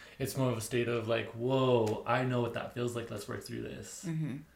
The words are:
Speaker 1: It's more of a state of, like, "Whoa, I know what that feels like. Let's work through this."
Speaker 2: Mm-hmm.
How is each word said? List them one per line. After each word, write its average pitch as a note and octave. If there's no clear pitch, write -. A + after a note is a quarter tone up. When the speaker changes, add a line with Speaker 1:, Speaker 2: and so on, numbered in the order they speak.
Speaker 1:
It's -
more B2+
of A2
a -
state A#2
of, A2+
like, A2+
"Whoa, A#2+
I B2
know B2
what A#2
that -
feels A#2+
like. A#2
Let's A2
work A2+
through A#2
this." -
Speaker 2:
Mm-hmm. D#3